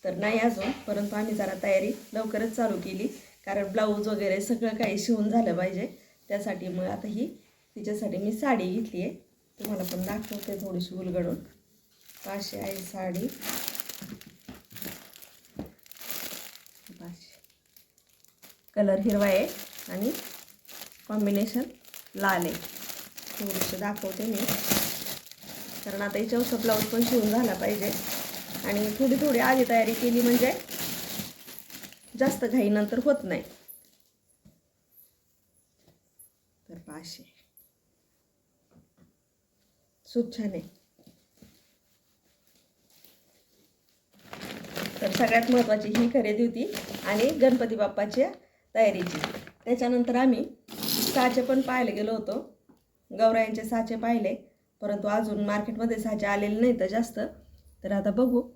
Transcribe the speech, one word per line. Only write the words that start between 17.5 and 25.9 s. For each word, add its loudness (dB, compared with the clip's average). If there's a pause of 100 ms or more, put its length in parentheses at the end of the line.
कलर 4
हिरवा 4
आहे 4 (440)
आणि -2 (960)
कॉम्बिनेशन 2 (540)
लाल 2
आहे. -2 (840)
थोडीशी -4
दाखवते -6
मी, -2 (1500)
कारण -6